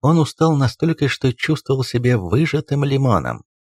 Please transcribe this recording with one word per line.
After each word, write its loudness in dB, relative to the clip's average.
Он 2
устал 2
настолько, 0
что -2
чувствовал -4
себя 0
выжатым -2
лимоном. 0